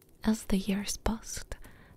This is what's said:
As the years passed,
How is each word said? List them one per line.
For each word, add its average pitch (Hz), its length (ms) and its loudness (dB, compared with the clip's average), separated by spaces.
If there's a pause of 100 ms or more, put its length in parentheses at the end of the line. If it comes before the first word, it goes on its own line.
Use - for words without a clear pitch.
(240)
As 220 200 4
the 196 140 4
years 196 400 0
passed, - 580 -4 (400)